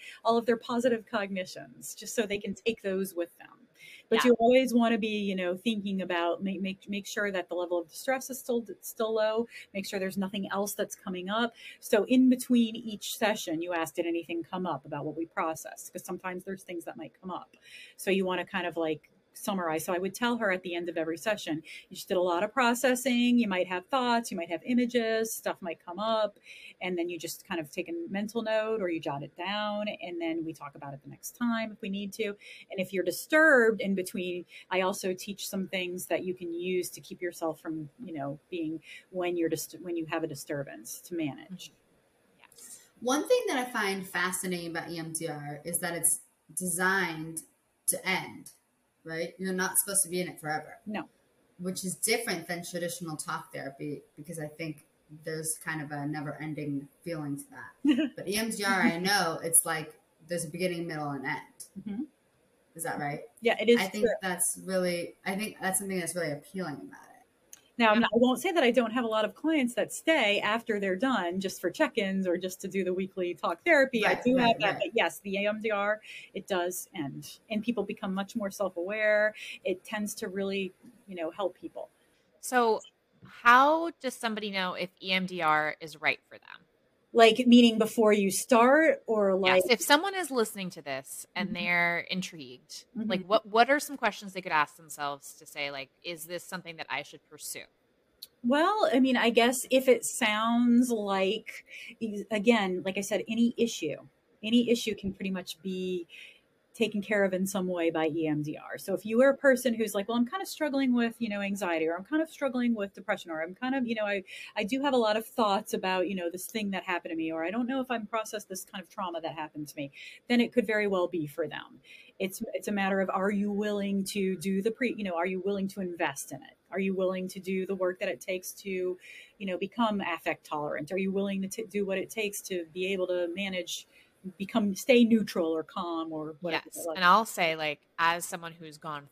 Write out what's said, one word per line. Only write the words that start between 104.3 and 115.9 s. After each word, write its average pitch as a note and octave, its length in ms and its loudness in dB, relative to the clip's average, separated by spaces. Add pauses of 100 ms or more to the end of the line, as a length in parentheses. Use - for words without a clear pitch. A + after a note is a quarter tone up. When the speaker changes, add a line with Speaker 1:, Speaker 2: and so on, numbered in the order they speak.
Speaker 1:
any A#3 280 4
issue A3+ 240 0
can G3 180 -6
pretty F#3+ 180 -6
much F#3 320 -8
be F#3 440 -4 (680)
taken G#3+ 280 0
care G3+ 200 2
of F#3+ 120 2
in F#3 120 0
some F#3 220 -2
way E3+ 220 0
by D#3+ 180 2
E D#3 180 -2
M D3+ 160 0
D D3 140 -6
R. - 220 -12
So G3 160 -6
if F3+ 100 -4
you A3 160 2
are C4+ 80 8
a C4+ 80 4
person B3 380 4
who's A3 200 -2
like, G3+ 140 -2
"Well, A#3 80 0
I'm A#3+ 100 4
kind F#4+ 140 -4
of F#4+ 80 -8
struggling C4+ 460 0
with, A#3 240 2
you A3+ 100 -4
know, G3+ 140 -4
anxiety, F#3+ 440 0
or E3 80 2
I'm F#3+ 100 -8
kind D#4 180 0
of D#4+ 80 -6
struggling B3 440 0
with G3+ 200 -4
depression, F#3+ 360 -4
or D#3+ 120 -4
I'm F3+ 120 -6
kind B3+ 200 -4
of, C4 120 0
you A#3 80 -2
know, G#3+ 120 -2
I, G3+ 180 -2 (320)
I G#3+ 80 0
do B3+ 160 -2
have C#4 140 2
a - 20 6
lot A3 220 4
of A3 80 -6
thoughts G#3 480 0
about, F#3 340 0